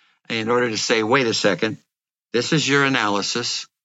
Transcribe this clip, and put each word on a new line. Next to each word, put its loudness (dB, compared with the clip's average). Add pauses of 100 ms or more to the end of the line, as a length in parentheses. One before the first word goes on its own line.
(300)
in -4
order 2
to -4
say, 0
"Wait 2
a 0
second, 0 (560)
this 0
is 2
your 4
analysis, -2 (180)